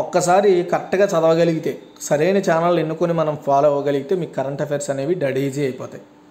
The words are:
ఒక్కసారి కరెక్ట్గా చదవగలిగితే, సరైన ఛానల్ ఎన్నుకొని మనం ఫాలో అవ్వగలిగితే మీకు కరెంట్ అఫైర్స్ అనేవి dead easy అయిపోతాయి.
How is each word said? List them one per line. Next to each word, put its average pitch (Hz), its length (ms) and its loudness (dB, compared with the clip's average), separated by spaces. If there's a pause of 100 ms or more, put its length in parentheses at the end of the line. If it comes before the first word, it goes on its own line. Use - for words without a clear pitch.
ఒక్కసారి 180 480 2 (220)
కరెక్ట్గా 190 400 0
చదవగలిగితే, 160 600 2 (360)
సరైన 165 400 2
ఛానల్ 170 340 2
ఎన్నుకొని 160 380 -2
మనం 151 160 0 (100)
ఫాలో 143 240 4
అవ్వగలిగితే 143 460 0
మీకు 165 180 -6
కరెంట్ 139 320 -4
అఫైర్స్ 143 280 -4
అనేవి 135 280 -2
dead 131 240 -2
easy 139 220 -4
అయిపోతాయి. - 360 -10 (280)